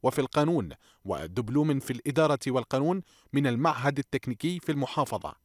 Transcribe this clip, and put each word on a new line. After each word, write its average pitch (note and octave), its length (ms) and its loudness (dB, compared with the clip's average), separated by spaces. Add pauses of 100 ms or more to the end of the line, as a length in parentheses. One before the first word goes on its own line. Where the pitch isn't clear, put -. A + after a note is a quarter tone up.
وفي B2+ 160 0
القانون، D3 520 0 (340)
ودبلوم A#2 760 0
في - 120 -8
الإدارة C#3+ 540 2
والقانون C3+ 560 0 (300)
من C#3 140 4
المعهد C3+ 520 2
التكنيكي C#3+ 600 -4
في - 120 -4
المحافظة. C#3 640 -2 (100)